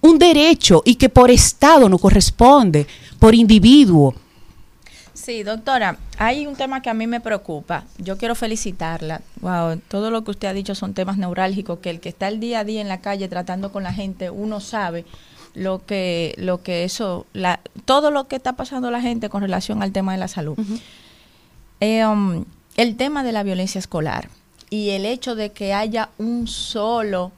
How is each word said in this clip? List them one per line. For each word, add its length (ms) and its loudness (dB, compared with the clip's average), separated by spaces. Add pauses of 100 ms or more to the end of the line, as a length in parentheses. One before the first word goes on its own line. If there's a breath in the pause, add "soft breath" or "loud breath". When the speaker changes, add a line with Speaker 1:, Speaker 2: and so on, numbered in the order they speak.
Speaker 1:
Un 180 8
derecho 640 6
y 120 6
que 120 4
por 220 6
Estado 580 6
no 100 4
corresponde, 880 4 (320 soft breath)
por 160 8
individuo. 800 8 (1000 soft breath)
Speaker 2:
Sí, 280 -12
doctora, 540 -4 (220)
hay 280 -2
un 100 -12
tema 260 -6
que 80 -6
a 40 -4
mí 120 -6
me 140 -6
preocupa. 640 -8 (120)
Yo 220 -10
quiero 160 -4
felicitarla. 880 -8 (180)
Wow, 480 -6
todo 220 -6
lo 120 -6
que 100 -12
usted 160 -10
ha 40 -8
dicho 220 -8
son 180 -10
temas 240 -6
neurálgicos, 640 -6
que 100 -12
el 120 -12
que 100 -14
está 180 -8
el 120 -8
día 200 -8
a 40 -8
día 180 -8
en 60 -10
la 120 -10
calle 280 -8
tratando 440 -10
con 120 -10
la 100 -8
gente, 340 -10
uno 320 -10
sabe 460 -8 (480 soft breath)
lo 320 -8
que, 500 -6
lo 260 -6
que 220 -6
eso, 480 -8
la, 280 -4 (260)
todo 240 2
lo 180 -4
que 80 -10
está 180 -8
pasando 360 -8
la 100 -6
gente 300 -6
con 100 -6
relación 420 -6
al 100 -6
tema 200 -4
de 60 -6
la 100 -8
salud. 300 -10
Speaker 1:
Ujú. 200 -8 (1000 loud breath)
Speaker 2:
Eh, 240 0
um, 400 -2 (320)
el 200 -2
tema 260 -4
de 100 -6
la 120 -4
violencia 340 -6
escolar 500 -8 (400)
y 220 -6
el 160 -6
hecho 300 -8
de 160 -10
que 200 -8
haya 460 -6
un 300 -6
solo 880 -6